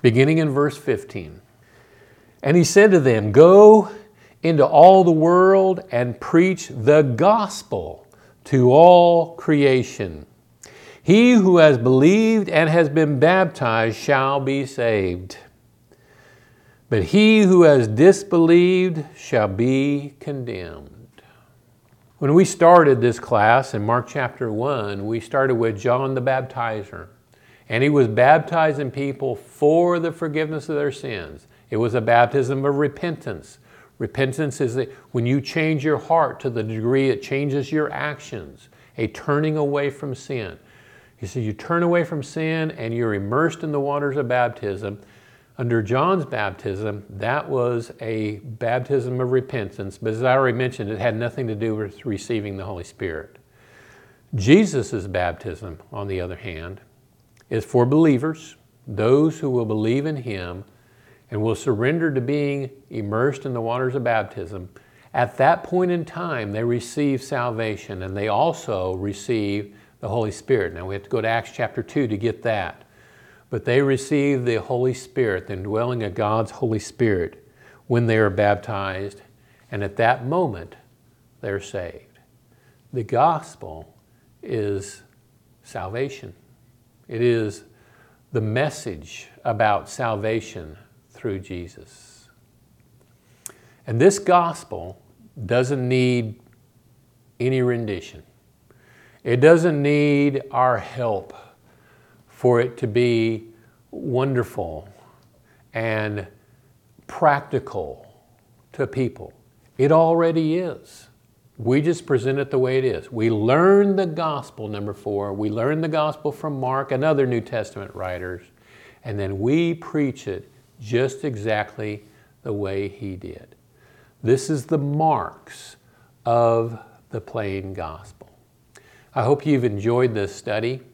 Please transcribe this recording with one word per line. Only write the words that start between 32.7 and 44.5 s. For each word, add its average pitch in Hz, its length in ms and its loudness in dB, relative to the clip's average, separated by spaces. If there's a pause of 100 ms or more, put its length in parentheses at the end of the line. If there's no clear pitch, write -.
repentance. 143 840 -6 (400)
Repentance 135 600 -4
is 120 120 -2
that 127 180 -6 (200)
when 120 160 -2
you 135 120 2
change 156 460 -2
your 151 140 0
heart 160 400 0
to 139 100 -6
the 117 140 -6
degree 117 460 0
it 107 120 -2
changes 139 500 -4
your 151 200 -2
actions, 135 800 -10 (280)
a 117 80 -2
turning 151 500 -2
away 143 360 -2
from 139 240 -10
sin. 107 420 -10 (640)
You 104 80 -12
see, 127 140 -8
you 107 120 -6
turn 170 300 -4
away 175 200 0
from 151 200 -8
sin 160 480 -6
and 117 240 -8
you're 117 180 -2
immersed 131 500 -2
in 156 80 -6
the 147 80 -2
waters 143 380 -4
of 135 100 -4
baptism. 110 720 -4 (600)